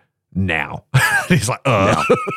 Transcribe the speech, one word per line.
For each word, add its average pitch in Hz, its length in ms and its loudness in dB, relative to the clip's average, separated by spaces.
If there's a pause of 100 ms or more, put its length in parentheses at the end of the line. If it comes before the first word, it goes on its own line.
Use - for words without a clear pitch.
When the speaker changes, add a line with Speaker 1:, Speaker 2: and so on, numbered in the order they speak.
(340)
Speaker 1:
now." 85 500 -4 (100)
<laughs> - 360 0
He's 151 200 2
like, 113 160 -6
"Uh." 113 440 2
Speaker 2:
Now. - 100 4
Speaker 1:
<laughs> 1077 60 -6 (100)